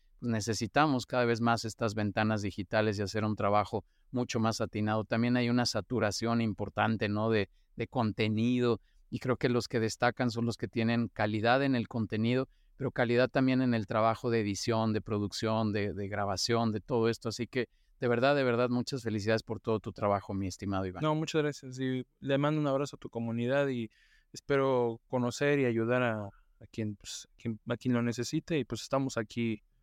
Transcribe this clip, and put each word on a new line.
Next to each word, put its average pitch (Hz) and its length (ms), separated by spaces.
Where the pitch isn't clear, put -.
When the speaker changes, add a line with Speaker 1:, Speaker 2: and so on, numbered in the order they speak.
Speaker 1:
pues, 120 140
necesitamos 117 760
cada 123 180
vez 117 160
más 117 240
estas 113 300
ventanas 107 480
digitales 104 560
y 107 40
hacer 104 220
un 107 120
trabajo 104 500
mucho 123 280
más 110 220
atinado. 107 440
También 120 340
hay 120 100
una 120 160
saturación 113 800
importante, 107 640
¿no? 107 220
de, 104 180
de 113 100
contenido, 113 960
y 123 100
creo 127 160
que - 120
los 120 200
que - 100
destacan 120 540
son 117 120
los 117 120
que - 100
tienen 117 400
calidad 110 560
en 135 140
el 117 100
contenido, 117 600
pero 127 140
calidad 120 380
también 131 340
en 127 100
el 113 140
trabajo 113 420
de 117 120
edición, 110 520
de 107 80
producción, 110 720
de, 101 200
de 98 160
grabación, 104 640
de 104 80
todo 113 280
esto. 117 200
Así 110 180
que, 123 220
de 127 80
verdad, 123 260
de 143 80
verdad, 123 280
muchas 123 340
felicidades 110 400
por 104 160
todo 110 180
tu 98 140
trabajo, 101 420
mi 98 140
estimado 95 360
Iván. 90 160
Speaker 2:
No, 156 140
muchas 156 280
gracias. 139 360
Y 127 260
le 135 200
mando 147 220
un 147 60
abrazo 139 300
a - 20
tu - 100
comunidad 120 600
y 120 200
espero 131 760
conocer 135 540
y 131 60
ayudar 117 360
a, 110 220
a - 480
quien, 104 240
pues, - 400
quien, 113 320
a 117 80
quien 127 180
lo 117 80
necesite. 120 560
Y, 127 60
pues, - 180
estamos 135 340
aquí 113 460